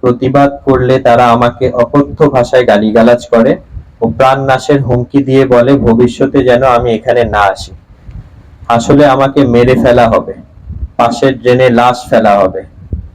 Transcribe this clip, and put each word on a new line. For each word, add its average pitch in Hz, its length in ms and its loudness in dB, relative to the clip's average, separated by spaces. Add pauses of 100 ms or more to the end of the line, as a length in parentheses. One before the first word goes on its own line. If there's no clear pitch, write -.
প্রতিবাদ 131 500 0 (140)
করলে 131 340 0
তারা 123 260 2
আমাকে 120 460 0
অকথ্য 139 580 -2
ভাষায় 123 380 0
গালিগালাজ 113 600 2
করে 120 300 0 (440)
ও 113 80 -2
প্রাণ 131 340 0
নাশের 135 380 -2
হুমকি 123 420 -2
দিয়ে 135 220 0
বলে 123 320 2
ভবিষ্যতে 123 680 0
যেন 123 200 2
আমি 123 280 0
এখানে 120 320 -2
না 104 160 -2
আসি। 98 320 -2 (960)
আসলে 139 380 2
আমাকে 135 380 0
মেরে 123 320 2
ফেলা 120 340 2
হবে, - 240 -2 (640)
পাশের 120 420 -2
ড্রেনে 123 300 2
লাশ 120 400 0
ফেলা 107 300 2
হবে। 95 220 -2 (540)